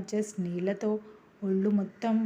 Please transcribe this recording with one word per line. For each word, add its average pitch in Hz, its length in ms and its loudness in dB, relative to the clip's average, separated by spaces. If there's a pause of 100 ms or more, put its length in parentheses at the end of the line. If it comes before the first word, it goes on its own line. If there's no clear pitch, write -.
just 214 360 -2
నీళ్ళతో 185 500 -2 (520)
ఒళ్ళు 190 280 2
మొత్తం 208 440 0 (120)